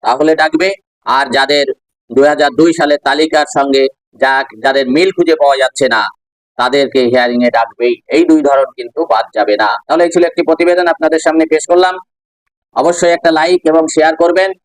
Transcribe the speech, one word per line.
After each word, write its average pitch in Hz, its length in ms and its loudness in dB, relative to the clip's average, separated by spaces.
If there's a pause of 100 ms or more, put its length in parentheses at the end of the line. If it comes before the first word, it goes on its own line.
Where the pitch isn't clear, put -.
তাহলে 151 320 0
ডাকবে, 160 340 0 (380)
আর 135 180 0 (120)
যাদের 143 300 0 (440)
দুই 135 180 2
হাজার 143 260 0
দুই 160 200 4
সালের 147 300 0
তালিকার 151 500 0
সঙ্গে 139 300 0 (360)
যা, 135 120 0 (260)
যাদের 135 300 -2
মিল 160 240 2
খুঁজে 165 240 0
পাওয়া 139 200 2
যাচ্ছে 135 320 -2
না 117 140 -2 (560)
তাদেরকে 131 420 0 (120)
হিয়ারিং 120 320 0
এ 120 60 2
ডাকবেই। 117 440 -2 (140)
এই 143 160 2
দুই 156 180 2
ধরন 139 340 0
কিন্তু 120 300 -10
বাদ 113 280 -2
যাবে 104 220 0
না। 107 120 -2 (160)
তাহলে 160 200 0
এই 170 100 -2
ছিল 175 100 2
একটি 170 180 -4
প্রতিবেদন 175 460 0
আপনাদের 160 320 -2
সামনে 160 260 0
পেশ 156 200 -2
করলাম। 180 280 2 (840)
অবশ্যই 170 400 0
একটা 170 160 0
লাইক 170 340 0
এবং 160 220 2
শেয়ার 156 280 0
করবেন। 175 340 0 (140)